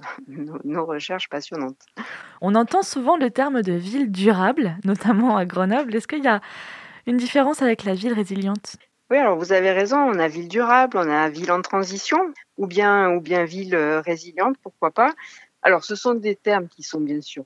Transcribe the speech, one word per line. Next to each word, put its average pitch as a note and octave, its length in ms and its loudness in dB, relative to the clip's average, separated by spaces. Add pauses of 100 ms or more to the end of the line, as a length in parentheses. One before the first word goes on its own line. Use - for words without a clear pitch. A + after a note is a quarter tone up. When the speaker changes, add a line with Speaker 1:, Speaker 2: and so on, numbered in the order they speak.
(120)
Speaker 1:
<laughs> - 160 -18
nos, D3 360 -12
nos D#3+ 220 -4
recherches E3 440 -8
passionnantes. C#3+ 500 -8 (640)
Speaker 2:
On G3 140 0
entend A#3 260 2
souvent C#4+ 360 0
le C4 120 2
terme C4 320 0
de F#3 120 -2
ville G#3 380 -2
durable, F#3+ 720 2
notamment G#3 540 2
à F3+ 80 2
Grenoble. G#3 500 0
Est-ce A3+ 120 -2
qu'il D4+ 160 -4
y C4+ 40 4
a G#3 140 2 (640)
une A#3+ 120 0
différence C#4 440 2
avec A#3 220 0
la G3 100 -2
ville A3 200 -2
résiliente ? G3 640 -4 (340)
Speaker 1:
Oui, C4 60 4
alors G#3+ 200 4
vous F3 140 -2
avez F#3+ 200 4
raison, G3+ 260 2
on B3+ 200 2
a D#3+ 100 2
ville E3+ 200 -6
durable, A#3+ 500 4
on E3 120 2
a D3+ 200 2
ville E3+ 220 -4
en F3+ 100 2
transition, G3 560 -2 (400)
ou G3 80 -2
bien, G3 460 4
ou F3 100 0
bien E3+ 240 0
ville, F3+ 300 -4
euh, D#3 260 2
résiliente, F3 640 -2
pourquoi E3+ 280 -4
pas. C4+ 220 4 (480)
Alors, F3 240 4
ce G#3 100 -6
sont A#3+ 200 0
des G#3 200 -2
termes G3 320 -2
qui - 160 -20
sont - 160 -8
bien D3 220 -2
sûr C#3+ 240 -14